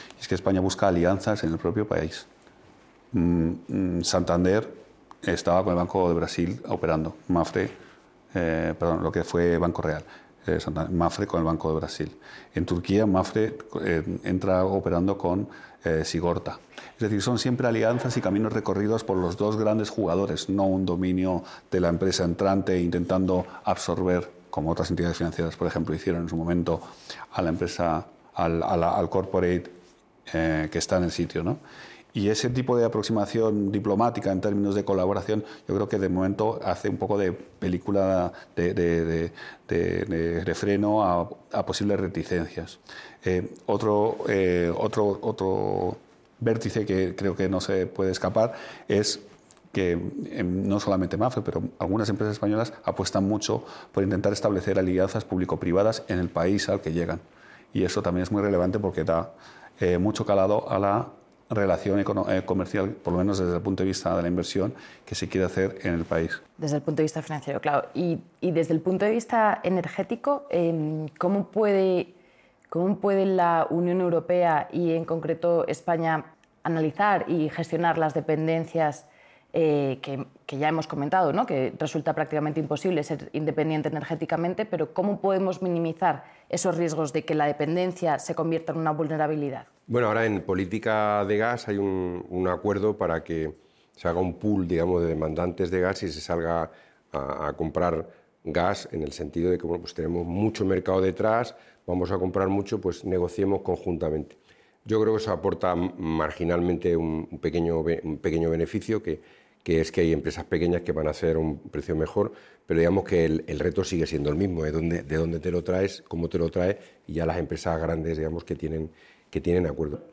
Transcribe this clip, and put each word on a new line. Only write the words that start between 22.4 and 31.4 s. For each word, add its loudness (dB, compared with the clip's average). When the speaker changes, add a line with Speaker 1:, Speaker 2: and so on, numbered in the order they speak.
Speaker 1:
intentando 2
absorber, 0
como -2
otras 0
entidades 0
financieras, -2
por -2
ejemplo, -2
hicieron -2
en -6
su -4
momento 0
a -2
la 0
empresa, -2
al, 0
a 0
la, 2
al 0
corporate, 0
eh, 0
que -2
está 0
en 2
el 0
sitio, -2